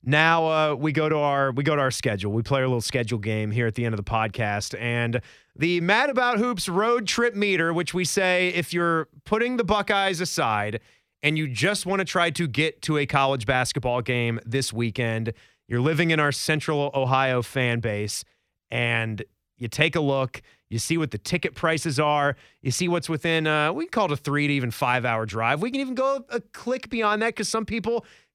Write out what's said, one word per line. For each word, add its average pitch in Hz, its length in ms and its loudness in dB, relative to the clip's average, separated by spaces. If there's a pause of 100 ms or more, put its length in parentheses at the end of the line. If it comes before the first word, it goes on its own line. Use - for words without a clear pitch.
Now, 160 440 4
uh, 156 300 2
we 147 160 -2
go 156 180 2
to 156 80 2
our, 139 340 2
we 131 100 -2
go 147 140 2
to 143 60 2
our 131 80 2
schedule. 104 420 -2
We 113 100 0
play 135 180 0
our 131 60 2
little 123 140 0
schedule 120 380 -2
game 107 320 -2
here 117 160 0
at 110 80 -2
the 120 100 -2
end 113 80 -2
of 104 100 -4
the - 80 -6
podcast. 107 680 -2
And 120 400 -2 (340)
the 170 280 0
Mad 214 260 4
About 247 300 2
Hoops 220 320 0
road 220 360 0
trip 233 280 0
meter, 185 400 2
which 165 180 -2
we 180 140 0
say 180 420 2
if 170 240 -2
you're 170 360 0 (180)
putting 240 320 0
the 233 60 2
Buckeyes 196 580 2
aside 107 580 -2 (420)
and 151 140 2
you 156 120 -2
just 156 360 0
wanna 190 220 0
try 170 240 2
to 160 180 -2
get 147 340 -2
to 151 140 0
a 147 80 2
college 135 400 2
basketball 123 560 0
game 117 460 -2
this 127 260 -2
weekend, 113 600 -2 (340)
you're 120 140 0
living 165 300 2
in 160 60 2
our 147 140 2
Central 147 640 0
Ohio 131 480 2
fan 120 380 0
base, 104 440 -4 (460)
and 117 520 -2 (360)
you 120 100 -6
take 160 280 0
a 170 40 2
look, 139 400 -2 (300)
you 113 80 -2
see 160 180 0
what 156 140 0
the 101 80 -8
ticket - 360 -4
prices 160 460 0
are, 147 360 2 (260)
you 131 80 -2
see 180 180 0
what's 170 200 0
within, 160 380 0
uh, 151 260 2
we 311 120 -4
can 370 60 -14
call 214 160 2
it 151 60 0
a 143 40 -2
three 147 300 0
to 143 60 2
even 127 180 0
five 123 340 0
hour 113 220 0
drive. 113 340 0
We 240 100 -4
can 269 100 -4
even 262 140 -4
go 269 360 -2
a 240 100 -4
click - 480 -8
beyond 214 340 0
that 226 140 -2
'cause 214 120 -4
some 220 180 -2
people 226 400 -4 (280)